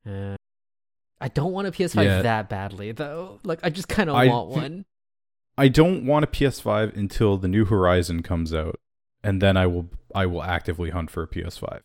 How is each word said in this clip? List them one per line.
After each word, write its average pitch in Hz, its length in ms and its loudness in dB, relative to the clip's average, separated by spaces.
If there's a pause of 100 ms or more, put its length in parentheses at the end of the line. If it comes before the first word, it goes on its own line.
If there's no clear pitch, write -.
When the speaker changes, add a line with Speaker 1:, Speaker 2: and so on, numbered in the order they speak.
Speaker 1:
Uh, 98 280 -8 (840)
I 131 100 -8
don't 160 220 -2
want 196 160 -4
a 175 40 -4
P - 120 -2
S 170 120 -2
five 101 100 6
Speaker 2:
Yeah. 95 160 4
Speaker 1:
that 110 280 0
badly, 98 420 -8
though. 151 520 -10
Like, - 200 -6
I 180 80 0
just 175 160 -8
kinda 165 260 0
Speaker 2:
I 127 140 6
Speaker 1:
want 117 220 2
one. 156 360 -6 (720)
Speaker 2:
I 139 120 6
don't 160 360 4
want 147 180 4
a 143 40 0
P - 180 0
S 127 140 0
five 107 360 -2
until 101 420 0
the 95 100 -4
new 104 180 4
Horizon 90 580 2
comes 82 300 -4
out, 80 260 -4 (440)
and 98 180 0
then 95 160 6
I 92 100 4
will, 87 220 -2 (240)
I 98 140 0
will 85 160 -4
actively 87 480 -4
hunt 82 200 -6
for 82 120 -6
a 80 40 -8
P - 160 -8
S - 140 -10
five. - 280 -12